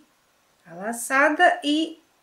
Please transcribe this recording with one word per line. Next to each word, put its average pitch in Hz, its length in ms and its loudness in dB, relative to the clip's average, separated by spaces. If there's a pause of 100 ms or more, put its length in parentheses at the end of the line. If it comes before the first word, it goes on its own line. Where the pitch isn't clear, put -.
(680)
a 165 80 -20
laçada 269 880 0
e 311 360 -2 (240)